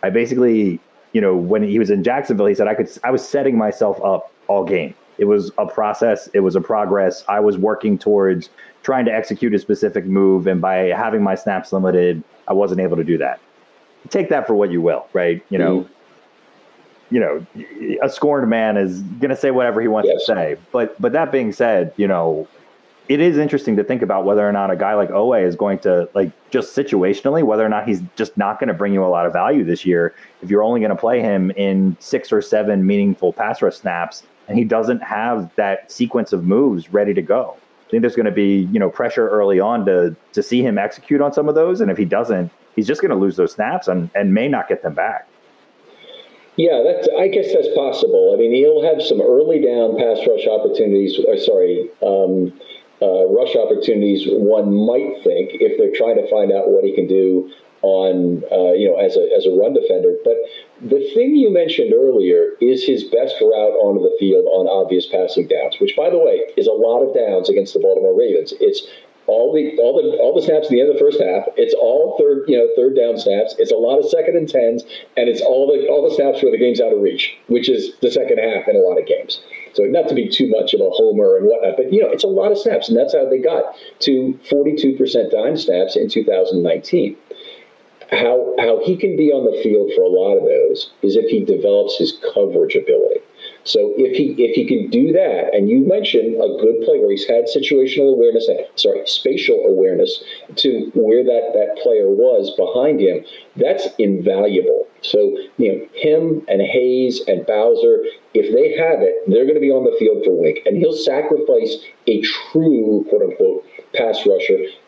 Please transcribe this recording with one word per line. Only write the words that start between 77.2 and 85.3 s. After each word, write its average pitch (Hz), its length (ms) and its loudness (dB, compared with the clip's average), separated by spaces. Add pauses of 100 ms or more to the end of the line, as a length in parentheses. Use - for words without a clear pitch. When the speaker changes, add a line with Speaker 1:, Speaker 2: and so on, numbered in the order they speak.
Speaker 2:
which 120 220 0
is 107 320 -2
the 120 100 2
second 120 260 2
half 110 300 -2
in 104 80 4
a 101 40 4
lot 92 180 4
of - 80 -2
games. - 360 -4 (320)
So 202 100 0
not 170 260 0
to 147 60 -2
be 104 140 -2
too - 200 0
much 110 240 0
of 101 80 2
a 95 80 2
homer 104 480 2
and 95 80 0
whatnot, 117 320 2
but, - 160 0
you 214 80 4
know, - 80 2
it's - 140 -4
a 208 40 0
lot 190 240 2
of 196 60 2
snaps, 202 300 -2
and - 100 2
that's 139 160 0
how 135 160 2
they 131 100 2
got 151 360 -2 (260)
to 131 380 0 (100)
forty-two 143 460 0
percent 127 360 0